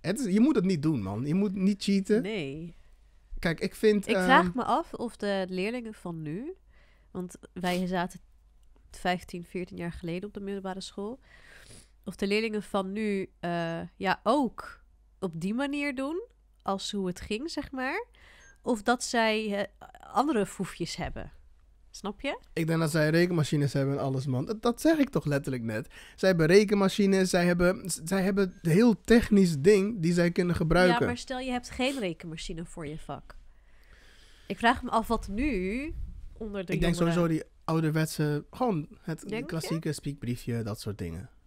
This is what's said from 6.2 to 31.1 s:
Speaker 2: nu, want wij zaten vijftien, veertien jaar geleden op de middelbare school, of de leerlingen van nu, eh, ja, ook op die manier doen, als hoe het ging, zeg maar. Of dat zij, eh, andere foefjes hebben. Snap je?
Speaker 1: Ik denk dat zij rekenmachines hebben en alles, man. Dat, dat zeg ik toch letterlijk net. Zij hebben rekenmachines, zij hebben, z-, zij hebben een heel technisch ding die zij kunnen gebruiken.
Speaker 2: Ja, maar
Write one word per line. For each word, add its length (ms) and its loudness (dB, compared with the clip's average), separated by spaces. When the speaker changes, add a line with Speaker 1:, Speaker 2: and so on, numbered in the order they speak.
Speaker 2:
nu, 320 -8
want 240 -10
wij 340 -2
zaten 340 -4
vijftien, 540 -6
veertien 320 -10
jaar 160 -6
geleden 360 -8
op 60 -18
de 60 -12
middelbare 400 -8
school, 400 -10
of 120 -12
de 100 -4
leerlingen 360 0
van 300 -4
nu, 380 -2
eh, 400 -4
ja, 260 -2
ook 600 0
op 220 -6
die 140 -2
manier 400 -2
doen, 280 -4
als 300 -4
hoe 140 -2
het 140 -6
ging, 300 -6
zeg 220 -8
maar. 320 -4
Of 200 -2
dat 220 0
zij, 540 0
eh, 100 -20
andere 340 2
foefjes 500 -8
hebben. 360 -8
Snap 300 -10
je? 180 -6
Speaker 1:
Ik 140 -2
denk 140 0
dat 100 0
zij 200 2
rekenmachines 640 2
hebben 260 0
en 60 -2
alles, 220 -2
man. 180 -2
Dat, 180 -6
dat 180 0
zeg 180 4
ik 120 2
toch 140 -2
letterlijk 380 -2
net. 260 -4
Zij 120 2
hebben 180 4
rekenmachines, 840 6
zij 160 4
hebben, 440 2
z-, 140 -6
zij 180 0
hebben 400 0
een 80 0
heel 300 6
technisch 580 6
ding 440 4
die 100 2
zij 180 4
kunnen 260 0
gebruiken. 440 4
Speaker 2:
Ja, 60 2
maar 100 0